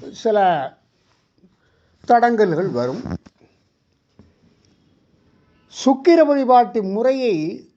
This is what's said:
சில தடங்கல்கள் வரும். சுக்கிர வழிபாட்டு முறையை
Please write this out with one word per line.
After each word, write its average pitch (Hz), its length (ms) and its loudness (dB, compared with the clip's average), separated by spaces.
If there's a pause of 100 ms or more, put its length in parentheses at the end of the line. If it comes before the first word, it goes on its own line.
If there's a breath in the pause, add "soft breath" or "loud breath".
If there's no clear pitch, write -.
(120)
சில 185 580 -2 (1400)
தடங்கல்கள் 214 640 2
வரும். 123 300 -4 (2750)
சுக்கிர 320 380 4
வழிபாட்டு 247 600 0
முறையை 220 920 -4